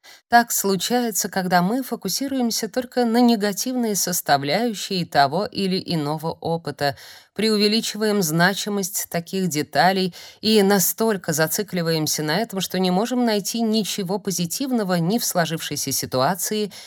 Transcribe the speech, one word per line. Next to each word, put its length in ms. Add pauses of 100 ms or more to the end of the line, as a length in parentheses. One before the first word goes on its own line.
(300)
Так 220
случается, 800
когда 320
мы 220
фокусируемся 840
только 380
на 160
негативные 760
составляющие 1080
того 400
или 400
иного 460
опыта, 640 (360)
преувеличиваем 880
значимость 880
таких 380
деталей 640 (280)
и 220
настолько 720
зацикливаемся 920
на 140
этом, 240
что 180
не 120
можем 340
найти 360
ничего 580
позитивного 760
ни 220
в 80
сложившейся 640
ситуации, 800 (160)